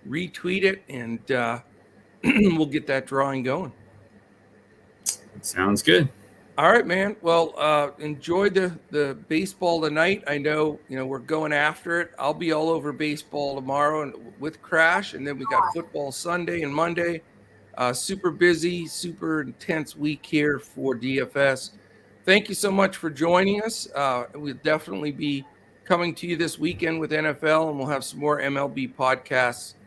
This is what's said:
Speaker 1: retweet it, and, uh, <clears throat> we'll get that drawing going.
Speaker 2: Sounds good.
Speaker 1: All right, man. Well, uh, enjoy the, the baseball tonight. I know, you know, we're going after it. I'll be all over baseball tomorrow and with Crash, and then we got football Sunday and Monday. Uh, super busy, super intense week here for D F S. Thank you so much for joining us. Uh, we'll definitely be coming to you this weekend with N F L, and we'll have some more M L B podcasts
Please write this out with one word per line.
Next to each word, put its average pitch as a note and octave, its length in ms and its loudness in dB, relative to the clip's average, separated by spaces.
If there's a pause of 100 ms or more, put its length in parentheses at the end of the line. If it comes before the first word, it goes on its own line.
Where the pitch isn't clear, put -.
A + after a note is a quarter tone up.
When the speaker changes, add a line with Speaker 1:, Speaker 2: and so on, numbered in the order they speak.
Speaker 1:
retweet F3+ 560 -4
it, F#3+ 240 0
and, A#2 420 -8
uh, A#2+ 300 0 (300)
<clears throat> - 340 -20
we'll F#3 420 4
get C#3+ 220 -4
that C3+ 180 -2
drawing C3+ 360 0
going. C3+ 300 -4 (1700)
Speaker 2:
Sounds G2+ 420 0
good. C3 260 6 (480)
Speaker 1:
All D#3+ 160 6
right, A#3 140 6
man. G3 340 0
Well, E3 360 2
uh, D3 420 2
enjoy D#3+ 520 0
the, F3+ 260 0 (140)
the C#3+ 260 -2 (120)
baseball E3+ 520 0
tonight. D#3+ 460 2
I C#3+ 120 -2
know, D3+ 500 0
you C3 80 -8
know, C3 100 -4
we're C3 140 -6
going D#3 320 -2
after D3+ 480 0
it. E3+ 180 -6
I'll C#3+ 160 0
be D#3+ 160 -4
all D#3 180 0
over D3+ 240 -2
baseball D3 600 -6
tomorrow C#3+ 480 0
and C3+ 120 -8 (260)
with D#3 200 -8
Crash, F3 540 2
and C3+ 120 -8
then C#3+ 120 -6
we C3+ 80 -8
got - 260 2
football D3+ 380 -6
Sunday E3+ 520 -4
and C#3+ 120 -4
Monday. E3+ 480 0 (540)
Uh, B2 160 0
super F3+ 400 -2
busy, F3 560 2
super D#3+ 540 -4
intense C#3+ 540 -6
week D3+ 300 -4
here D3 320 2
for C3+ 380 -4
D C3 240 -2
F B2+ 160 -4
S. C#3 360 2 (520)
Thank G3+ 240 4
you G3 80 -4
so G3+ 160 0
much F#3+ 240 2
for E3+ 120 -6
joining F3+ 540 2
us. A3+ 320 -6
Uh, C3 300 0 (100)
we'll C#3+ 300 -8
definitely D#3 480 -2
be C#3 340 -4 (380)
coming E3+ 320 2
to - 100 -10
you E3+ 100 -2
this D#3+ 220 -2
weekend E3 400 -2
with D3+ 140 -4
N D#3 140 0
F D3 180 -4
L, D#3+ 240 4
and D3 100 -4
we'll C3 80 -2
have C#3 160 -2
some - 160 -10
more D3 220 2
M C#3 160 0
L C#3 120 0
B C3+ 200 -4
podcasts B2+ 840 0 (120)